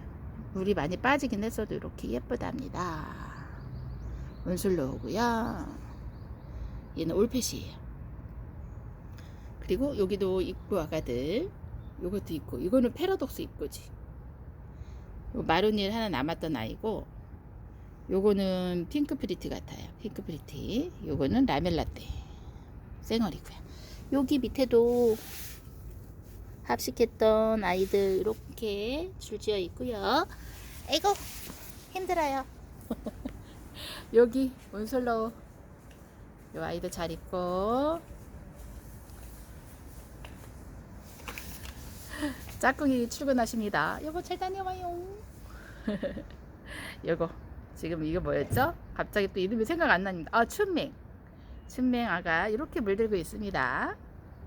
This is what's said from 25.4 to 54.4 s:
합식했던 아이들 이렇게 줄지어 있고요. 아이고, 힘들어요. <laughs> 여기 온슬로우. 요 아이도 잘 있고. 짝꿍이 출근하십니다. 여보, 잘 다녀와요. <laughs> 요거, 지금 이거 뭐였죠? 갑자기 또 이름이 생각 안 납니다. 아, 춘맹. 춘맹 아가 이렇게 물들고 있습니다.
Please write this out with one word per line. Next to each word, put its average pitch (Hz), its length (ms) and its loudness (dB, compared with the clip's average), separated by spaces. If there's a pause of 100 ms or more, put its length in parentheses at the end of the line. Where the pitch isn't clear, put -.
합식했던 220 1000 6
아이들 190 560 6
이렇게 220 1000 -2
줄지어 - 400 -2
있고요. 226 680 2 (600)
아이고, 320 200 6 (840)
힘들어요. 320 520 2 (440)
<laughs> - 1300 -8
여기 247 380 8 (200)
온슬로우. 226 600 2 (1200)
요 160 100 -6
아이도 170 260 -2
잘 170 200 -2
있고. 196 880 2 (4000)
짝꿍이 254 500 4
출근하십니다. 220 960 2
여보, 311 200 -4
잘 359 160 -4
다녀와요. 370 600 -4 (880)
<laughs> - 1200 -6
요거, 165 260 2 (440)
지금 160 300 -2
이거 160 160 2
뭐였죠? 147 540 4 (200)
갑자기 - 380 2
또 190 80 0
이름이 220 240 2
생각 320 260 4
안 185 140 6
납니다. 175 280 -4
아, 226 120 8
춘맹. 339 480 2 (760)
춘맹 247 400 4
아가 170 400 4
이렇게 285 320 0
물들고 214 360 4
있습니다. 190 800 0 (500)